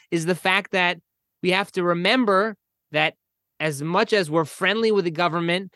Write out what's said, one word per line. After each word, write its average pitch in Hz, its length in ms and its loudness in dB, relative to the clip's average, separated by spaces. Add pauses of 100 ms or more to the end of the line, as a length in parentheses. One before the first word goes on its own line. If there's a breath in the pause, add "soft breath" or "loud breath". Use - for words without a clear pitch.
(120 soft breath)
is 165 140 -2
the 180 100 0
fact 185 360 0
that 180 280 0 (420)
we 180 100 0
have 190 220 0
to 180 100 -2
remember 196 720 2 (360)
that 151 240 0 (440)
as 151 220 -4
much 190 320 0
as 190 160 2
we're 160 160 0
friendly 214 460 0
with 196 140 2
the 175 60 -4
government, 170 640 -2